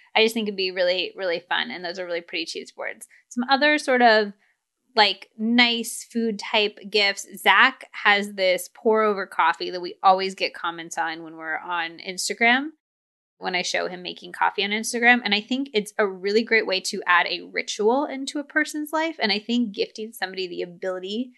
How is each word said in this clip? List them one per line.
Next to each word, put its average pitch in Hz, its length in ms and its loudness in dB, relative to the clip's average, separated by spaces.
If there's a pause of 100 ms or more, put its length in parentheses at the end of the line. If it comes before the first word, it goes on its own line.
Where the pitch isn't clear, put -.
(160)
I 220 80 4
just 220 100 2
think 226 140 -2
it'd 202 100 -6
be 185 140 -2
really, 180 440 0
really 180 320 -4
fun. 165 220 -2
And 180 160 -10
those 175 140 -10
are 180 80 -8
really 175 140 -6
pretty 170 240 -8
cheese - 260 -12
boards. - 360 -12 (220)
Some 240 200 -6
other 294 280 4
sort 262 240 2
of, 214 320 4 (600)
like, - 420 2
nice 233 760 2
food 226 280 -2
type 208 400 -2 (100)
gifts. 196 380 0 (100)
Zach 220 540 4
has 208 420 2
this 185 400 2
pour 220 300 2
over 196 240 0
coffee 175 420 0
that 180 120 -6
we 175 200 -10
always 190 320 4
get 190 200 -4
comments 170 440 -8
on 160 260 -4
when 160 120 -16
we're 160 240 -6
on 170 400 -6
Instagram, 233 680 0 (680)
when 185 160 -6
I 180 80 0
show 175 260 -2
him 180 140 -10
making 180 300 -12
coffee 175 320 -2
on 202 80 -2
Instagram. 233 520 2
And 202 120 0
I 208 60 0
think 262 320 -4
it's 208 260 -2
a 214 80 2
really 196 360 0
great 220 220 2
way 185 160 0
to 190 240 -6
add 175 220 6
a 175 140 -6
ritual 202 640 0
into 269 340 -8
a 285 40 -4
person's 302 500 -4
life. 320 260 -2
And 214 120 0
I 202 80 0
think 233 360 -2
gifting 220 380 -6
somebody 185 340 -6
the 175 160 -8
ability 185 760 -6